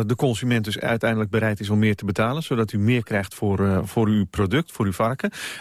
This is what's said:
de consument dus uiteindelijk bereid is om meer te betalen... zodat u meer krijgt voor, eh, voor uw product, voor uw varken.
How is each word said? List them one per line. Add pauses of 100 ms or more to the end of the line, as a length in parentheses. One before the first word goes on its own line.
de
consument
dus
uiteindelijk
bereid
is
om
meer
te
betalen...
zodat
u
meer
krijgt
voor,
eh,
voor
uw
product,
voor
uw
varken. (300)